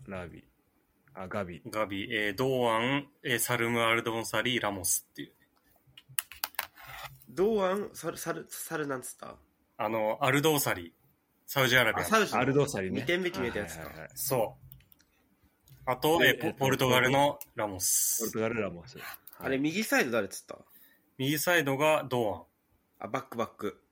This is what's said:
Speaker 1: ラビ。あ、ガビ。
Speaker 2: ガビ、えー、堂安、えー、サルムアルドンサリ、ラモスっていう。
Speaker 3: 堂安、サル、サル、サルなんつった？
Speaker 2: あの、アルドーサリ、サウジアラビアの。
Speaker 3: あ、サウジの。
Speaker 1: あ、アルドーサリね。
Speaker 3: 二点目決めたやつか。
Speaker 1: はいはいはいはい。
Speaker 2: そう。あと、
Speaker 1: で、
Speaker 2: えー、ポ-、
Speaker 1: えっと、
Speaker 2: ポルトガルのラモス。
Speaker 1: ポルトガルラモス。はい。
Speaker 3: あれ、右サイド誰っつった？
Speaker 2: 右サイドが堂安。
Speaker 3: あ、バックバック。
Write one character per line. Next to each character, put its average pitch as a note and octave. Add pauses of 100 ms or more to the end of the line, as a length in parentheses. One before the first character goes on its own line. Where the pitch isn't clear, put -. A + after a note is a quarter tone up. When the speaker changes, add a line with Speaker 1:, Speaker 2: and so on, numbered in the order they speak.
Speaker 1:
ラ F#2
ビ。 E2+ (720)
あ、 F#2+
ガ G2+
ビ。 F2
Speaker 2:
ガ G#2+
ビ、 G2+
え G#2+
ー、 G2
堂 B2+
安、 C3 (160)
え C3
ー、 A2+
サ A#2+
ル A#2
ム A#2
ア A2+
ル A#2
ド A2+
ン A2+
サ A2
リ、 A#2+
ラ G#2
モ F#2+
ス -
っ -
て -
い D2
う。 - (2000)
Speaker 3:
堂 G3
安、 G3
サ D#3+
ル、 -
サ -
ル、 E3
サ -
ル D3+
な C#3
ん B2
つ -
っ -
た？ A#2 (400)
Speaker 2:
あ A2
の、 A2
ア C3+
ル C#3
ド D#3
ー D3
サ B2+
リ、 F2 (500)
サ -
ウ B2+
ジ A#2+
ア B2
ラ A2
ビ -
ア F#2+
の。 F2+
Speaker 3:
あ、 -
サ A3
ウ G#3
ジ -
の。 G#2
Speaker 1:
あ、 -
ア B2+
ル C3+
ド C#3+
ー -
サ G#2+
リ F#2+
ね。 F#2+
Speaker 3:
二 B2
点 F3
目 F3+
決 E3+
め A#2+
た G#2+
や G#2
つ -
か。 -
Speaker 1:
は D#2
い -
は -
い -
は -
い D#2+
は -
い。 -
Speaker 2:
そ A#2+
う。 - (1200)
あ B2+
と、 D#3+
Speaker 1:
で、 D3+
Speaker 2:
え -
ー、 -
ポ-、 -
Speaker 1:
え -
っ -
と、 -
Speaker 2:
ポ C3+
ル C3+
ト C3+
ガ B2+
ル B2+
の C#3+ (180)
ラ A2
モ F#2+
ス。 -
Speaker 1:
ポ A2+
ル G2+
ト A#2
ガ A2
ル A2+
ラ F#2+
モ E2+
ス。 -
は -
い。 - (320)
Speaker 3:
あ -
れ、 C3+
右 D#3+
サ C4+
イ F#3
ド A#2
誰 G#2+
っ -
つ -
っ -
た？ - (600)
Speaker 2:
右 C#3
サ F3
イ D#3
ド C3+
が D3+
堂 A#2+ (520)
安。 -
Speaker 3:
あ、 -
バ B2+
ッ -
ク -
バ A2+
ッ -
ク。 -